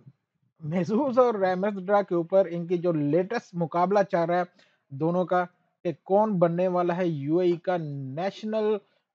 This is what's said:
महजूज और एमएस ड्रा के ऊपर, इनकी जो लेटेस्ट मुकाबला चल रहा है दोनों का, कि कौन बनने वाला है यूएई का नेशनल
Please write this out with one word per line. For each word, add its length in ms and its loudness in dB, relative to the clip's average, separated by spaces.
महजूज 540 0
और 240 4
एमएस 300 0
ड्रा 280 0
के 140 -2
ऊपर, 320 2
इनकी 300 -4
जो 140 0
लेटेस्ट 640 0
मुकाबला 480 2
चल 160 0
रहा 200 0
है 60 -2
दोनों 320 -2
का, 200 0
कि 100 -4
कौन 340 2
बनने 280 2
वाला 260 0
है 160 0
यूएई 480 0
का 240 -4
नेशनल 960 -4